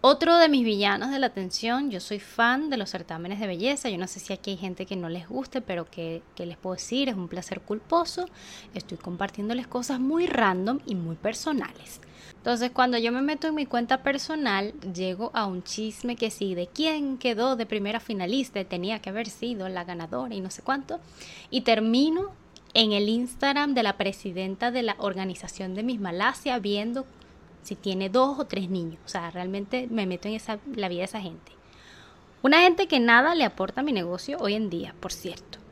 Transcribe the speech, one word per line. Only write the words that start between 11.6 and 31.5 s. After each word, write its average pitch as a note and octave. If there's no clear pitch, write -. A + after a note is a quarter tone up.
Entonces, A#3+
cuando B3
yo A#3
me B3+
meto D4
en D#4
mi D4
cuenta B3
personal, C#4
llego F#3
a A3
un F#3
chisme A3
que A3
sí, G3
de F3
quién D4
quedó B3
de A3+
primera G#3+
finalista, G#3
tenía F#3+
que G#3+
haber A3
sido G#3+
la F3+
ganadora F3+
y G3
no F#3
sé -
cuánto, C4+
y B3+
termino C4+
en A3
el G#3
Instagram C#4
de B3
la G3+
presidenta F#3+
de A#3+
la G#3+
organización F#3+
de G#3+
Miss A#3+
Malasia A3
viendo G#3
si -
tiene F#3+
dos C4
o D4
tres F#3+
niños. E3+
O -
sea, E3+
realmente G3+
me A3
meto F3+
en G#3+
esa, G#3+
la G3
vida F3
de F#3
esa G#3
gente. E3